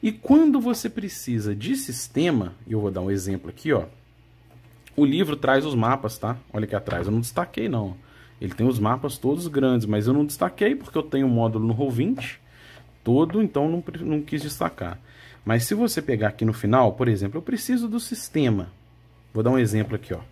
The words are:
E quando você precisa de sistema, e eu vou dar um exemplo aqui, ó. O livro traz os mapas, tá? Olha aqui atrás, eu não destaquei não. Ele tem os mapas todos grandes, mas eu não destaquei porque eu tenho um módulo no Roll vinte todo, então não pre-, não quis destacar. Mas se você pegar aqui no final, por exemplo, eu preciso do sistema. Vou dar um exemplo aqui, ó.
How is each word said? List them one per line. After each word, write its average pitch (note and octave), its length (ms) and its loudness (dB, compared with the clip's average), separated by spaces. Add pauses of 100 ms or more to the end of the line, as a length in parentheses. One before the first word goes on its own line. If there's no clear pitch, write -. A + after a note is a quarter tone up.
E A3 120 0
quando C#4+ 480 6
você A#3 280 -2
precisa A#2 680 -4
de D3 200 -2
sistema, C3+ 760 -2 (140)
e A2 40 -4
eu A2 80 0
vou G2+ 100 0
dar F#2 100 -4
um F#2 100 -2
exemplo F#2+ 400 -4
aqui, - 220 -4
ó. F#2 140 0 (1080)
O D3 100 4
livro D3+ 300 2
traz C#3 320 2
os D3 80 -2
mapas, A#2 440 0
tá? A2+ 180 -4 (160)
Olha G#2+ 140 -4
aqui G#2 100 -4
atrás, F2 300 -4
eu G2+ 60 -2
não A2+ 80 2
destaquei F3 480 -4
não. G#2 280 -4 (440)
Ele F#2 140 -8
tem A2 120 0
os B2+ 120 2
mapas B2 400 0
todos D3+ 300 -2
grandes, B2+ 380 2
mas G#2 200 0
eu B2+ 60 4
não D3 120 4
destaquei F3+ 520 0
porque - 200 -8
eu D#3 60 0
tenho C3+ 240 0
um B2+ 40 2
módulo A2+ 360 2
no A#2 60 2
Roll C3+ 180 0
vinte D3+ 500 -4 (600)
todo, D#3+ 400 2
então D3+ 280 0
não E3+ 120 -2
pre-, D#3+ 200 -10
não D3+ 200 -2
quis D3+ 180 -6
destacar. C#3 580 -6 (460)
Mas A#2 200 2
se G#3 100 0
você A3 260 0
pegar A2 280 0
aqui - 140 -4
no A2 120 2
final, A2 400 4
por B2+ 120 0
exemplo, G2+ 300 0
eu E3+ 60 -6
preciso A#3+ 440 -2
do A3+ 140 -4
sistema. A2+ 720 -2 (600)
Vou A2 100 0
dar A#2+ 80 4
um C3 80 4
exemplo A2 360 2
aqui, - 200 -6
ó. E2+ 60 -10 (120)